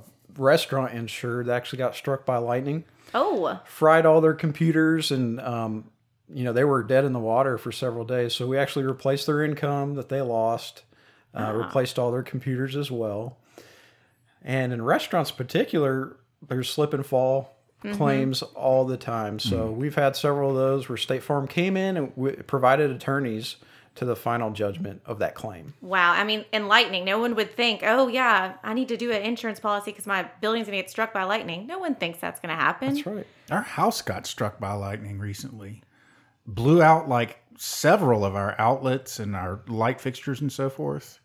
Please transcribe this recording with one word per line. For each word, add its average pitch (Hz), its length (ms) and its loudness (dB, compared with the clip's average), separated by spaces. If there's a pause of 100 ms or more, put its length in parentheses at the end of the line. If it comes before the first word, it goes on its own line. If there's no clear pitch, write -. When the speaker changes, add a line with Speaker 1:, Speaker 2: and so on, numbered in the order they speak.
(380)
Speaker 1:
restaurant 135 560 2
insured 120 540 -6
that 120 80 2
actually 123 240 -6
got 127 160 -2
struck 135 300 -4
by 127 120 2
lightning. 131 480 -2 (280)
Speaker 2:
Oh. 220 520 0
Speaker 1:
Fried 160 400 6
all 160 160 8
their 160 120 6
computers 160 800 2
and, 127 300 0
um, 113 500 -6 (420)
you 127 120 -4
know, 120 80 0
they 127 100 4
were 139 180 4
dead 127 220 4
in 135 100 0
the 123 60 -2
water 117 380 2
for 117 160 -8
several 117 320 -4
days. 120 280 -2
So 123 140 -2
we 131 100 0
actually 139 280 0
replaced 135 420 -2
their 151 160 2
income 143 520 -2
that 131 140 -8
they 135 120 -2
lost, 113 640 -2 (520)
uh, - 120 -6
Speaker 2:
Ah. 107 40 -2
Speaker 1:
replaced 127 480 0
all 123 120 2
their 127 120 -2
computers 131 520 -4
as 143 140 -4
well. 113 480 -4 (1080)
And 127 300 -2
in 113 80 -4
restaurants 165 480 0
in - 80 -10
particular, 135 800 0 (300)
there's 127 220 -4
slip 147 240 0
and 135 120 -2
fall 131 520 0 (260)
Speaker 2:
Mm-hmm. 208 140 -6
Speaker 1:
claims 135 460 2
all 131 420 2
the 127 100 -2
time. 110 440 -4
So 110 300 -2
Speaker 3:
Mm. 110 80 -6
Speaker 1:
we've 143 180 -4
had 139 200 4
several 143 360 0
of 131 40 0
those 135 320 0
where 117 120 -6
State 131 240 -2
Farm 143 240 -2
came 185 280 0
in 190 220 0
and 139 180 -2
w-, 131 280 -4
provided 135 480 4
attorneys 123 640 -4 (400)
to 127 100 -6
the 120 100 0
final 117 360 0
judgment 101 520 -4
of 110 140 -8
that 92 160 -2
claim. 98 480 -12
Speaker 2:
Wow. 180 300 4
I 180 120 2
mean, 214 300 -4
and 208 140 -2
lightning, 196 380 4
no 196 120 2
one 240 160 0
would 208 220 0
think, 233 280 0
"Oh, 247 240 4
yeah, 220 460 2 (100)
I 220 120 -4
need 254 140 -2
to 226 80 -4
do 240 140 -2
an 208 120 0
insurance 226 360 -6
policy 208 320 -2
'cause 196 140 -14
my 190 240 -2 (120)
building's 220 260 0
gonna 196 100 -6
get 185 140 -6
struck 226 200 -4
by 190 120 -2
lightning." 190 420 -4
No 349 140 -8
one 330 160 -4
thinks 170 240 -6
that's 170 200 -8
gonna 165 160 -6
happen. 165 380 0
Speaker 1:
That's - 140 -6
right. 202 180 -8 (240)
Speaker 3:
Our 185 140 -2
house - 400 0
got 98 240 -6
struck - 320 -6
by 101 140 -6
lightning 101 440 -8
recently. 101 640 -10 (640)
Blew 131 380 4
out, 160 260 6
like, 120 300 0 (180)
several 139 640 2
of 98 120 0
our 101 240 -2
outlets 127 600 0
and 101 160 -4
our 92 320 -6
light 117 320 0
fixtures 131 400 -6
and 143 120 -2
so 135 180 -4
forth. 143 560 -8